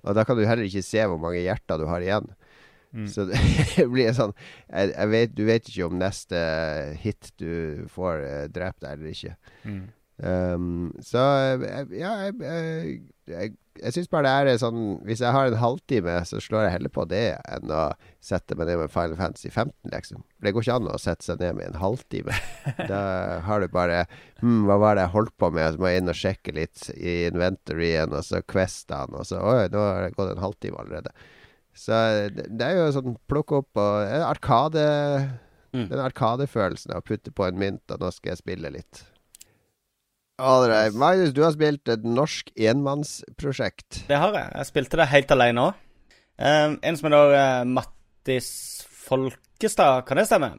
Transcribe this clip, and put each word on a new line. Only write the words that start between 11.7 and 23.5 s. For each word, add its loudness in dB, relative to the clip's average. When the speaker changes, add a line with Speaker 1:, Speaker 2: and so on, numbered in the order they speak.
Speaker 1:
ja, -6
jeg, -6
jeg, -8
jeg, -8
jeg -6
synes -4
bare 2
det 4
er 2
sånn, -2
hvis -4
jeg 2
har 4
en 0
halvtime, 0
så -8
slår 0
jeg 0
heller -6
på -2
det 0
enn -8
å 2
sette -4
meg -4
ned -2
med -6
Final -2
Fantasy -6
femten, -6
liksom. -12
For -4
det 0
går 0
ikke 0
an -4
å -6
sette -4
seg -6
ned -4
med -10
en -8
halvtime. -6
Speaker 2:
<laughs> -6
Speaker 1:
Da -4
har -2